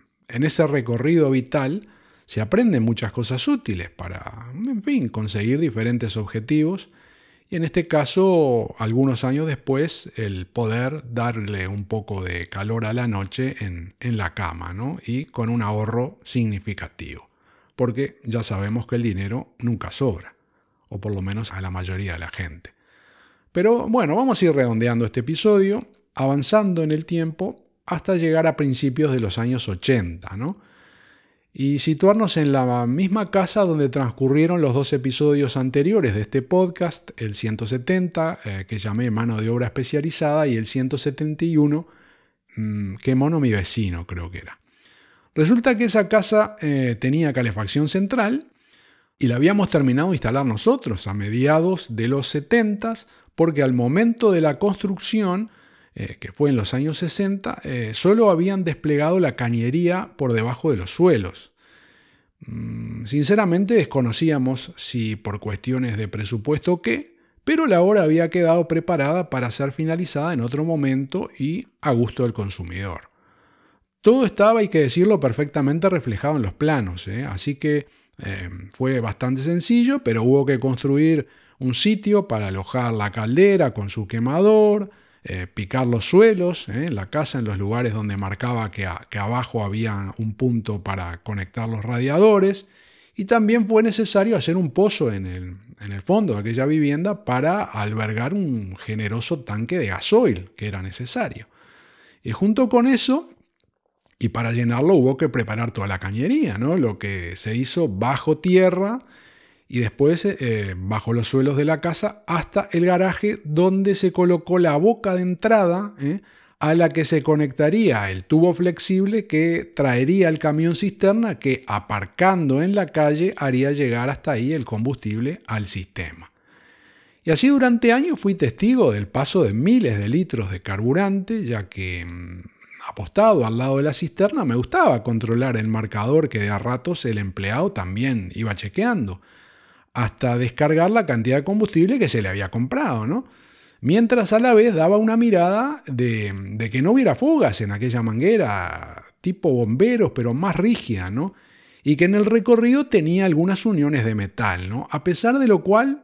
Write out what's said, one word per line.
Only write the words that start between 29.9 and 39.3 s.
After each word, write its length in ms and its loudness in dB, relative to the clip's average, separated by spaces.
¿no? 220 -6
Y 260 -2
situarnos 580 2
en 120 2
la 360 0
misma 440 -2
casa 320 0
donde 280 2
transcurrieron 720 0
los 100 2
dos 220 0
episodios 640 0
anteriores 560 2
de 80 -2
este 180 -4
podcast, 800 -2
el 160 -6
ciento 320 -4
setenta, 800 -2
eh, 200 -8
que 120 -8
llamé 320 -2
Mano 280 -2